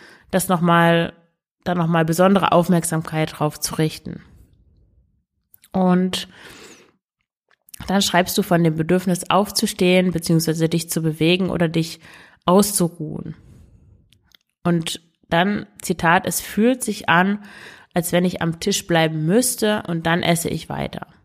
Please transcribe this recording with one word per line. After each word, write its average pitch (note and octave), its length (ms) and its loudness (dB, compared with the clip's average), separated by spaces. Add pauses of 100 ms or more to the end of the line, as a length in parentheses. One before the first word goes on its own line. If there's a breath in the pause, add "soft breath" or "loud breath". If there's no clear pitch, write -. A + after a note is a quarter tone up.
(300 loud breath)
das F#3 180 -2
nochmal, E3+ 640 2 (520)
da F3+ 100 -2
nochmal E3 300 0
besondere F3+ 480 4
Aufmerksamkeit D#3+ 840 0
drauf D3+ 200 -2
zu - 180 -8
richten. - 460 -4 (1500)
Und F#3 560 0 (1600 loud breath)
dann G3 160 0
schreibst F3+ 360 0
du G3+ 40 2
von E3+ 200 2
dem D#3+ 140 2
Bedürfnis F3 540 0
aufzustehen, F#3 840 2
beziehungsweise E3 560 0
dich E3 220 -2
zu E3 120 -4
bewegen D#3+ 480 0
oder E3+ 180 0
dich E3 320 -4 (440 loud breath)
auszuruhen. F3 880 0 (1300 soft breath)
Und E3+ 380 -2 (280)
dann, F#3+ 380 0 (140)
Zitat, F3 460 0
„Es - 140 -4
fühlt B3 420 0
sich - 260 -8
an, G3 360 2 (500 loud breath)
als E3+ 180 -2
wenn F3 120 2
ich F3+ 180 -2
am E3 180 -2
Tisch - 260 -4
bleiben D#3+ 400 0
müsste G#3+ 600 0
und E3 200 -4
dann E3+ 160 0
esse E3+ 260 0
ich - 200 -8
weiter.“ - 380 -8 (180)